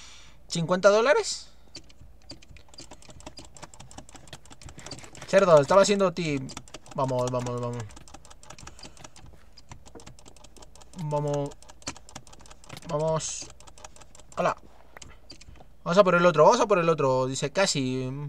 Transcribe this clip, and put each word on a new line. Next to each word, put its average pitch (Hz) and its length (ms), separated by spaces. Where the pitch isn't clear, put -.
cincuenta 175 420
dólares. 269 580
Cerdo, 185 320
estaba 180 220
haciendo 196 300
ti-, 151 320
vamos, 127 360
vamos, 123 300
vamos. 120 240
Vamos. 147 460
Vamos. 160 580
Hola. 175 200
Vamos 170 140
a 208 60
por 180 120
el 175 100
otro, 156 180
vamos 233 160
a 240 60
por 202 120
el 165 100
otro. 135 380
Dice 135 240
casi, 131 600